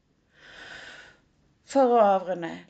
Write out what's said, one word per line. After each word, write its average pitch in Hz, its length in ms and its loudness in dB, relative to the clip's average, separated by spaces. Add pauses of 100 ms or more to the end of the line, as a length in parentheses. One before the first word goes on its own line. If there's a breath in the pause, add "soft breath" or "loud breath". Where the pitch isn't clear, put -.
(1700 loud breath)
For 254 300 2
å - 80 4
avrunde, 180 480 -2 (180)